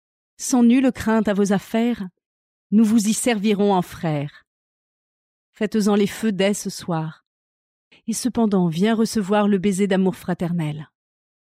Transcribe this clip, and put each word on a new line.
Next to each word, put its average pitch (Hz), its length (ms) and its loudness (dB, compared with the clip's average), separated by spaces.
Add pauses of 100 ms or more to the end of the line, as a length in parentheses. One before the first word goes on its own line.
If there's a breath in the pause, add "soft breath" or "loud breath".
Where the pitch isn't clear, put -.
(360)
sans - 280 0
nulle 247 280 4
crainte 220 380 0
à 202 40 2
vos 202 200 0
affaires. 226 560 -4 (640)
Nous 214 120 6
vous 214 240 2
y 220 60 2
servirons 202 600 0
en 180 80 2
frères. 147 640 -6 (1080)
Faites-en 208 420 0
les 202 120 2
feux 220 260 -4
dès 196 200 0
ce 202 160 -8
soir. 160 540 -8 (840 soft breath)
Et 226 80 -4
cependant, 208 560 0
viens 202 260 0
recevoir 208 520 0
le 202 120 2
baiser 196 260 0
d'amour 185 300 0
fraternel. » « 165 720 -6 (640)